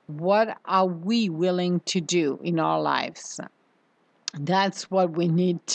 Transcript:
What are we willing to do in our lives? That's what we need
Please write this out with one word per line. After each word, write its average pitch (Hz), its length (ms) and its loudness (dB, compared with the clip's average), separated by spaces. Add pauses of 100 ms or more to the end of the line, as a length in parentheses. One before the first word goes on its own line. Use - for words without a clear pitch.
What 196 580 0
are 190 220 2
we 185 420 0
willing 180 580 0
to 190 140 -2
do 151 440 0
in 165 160 0
our 160 200 0
lives? 143 600 -4 (960)
That's 185 520 0
what 185 260 2
we 170 100 2
need 175 480 2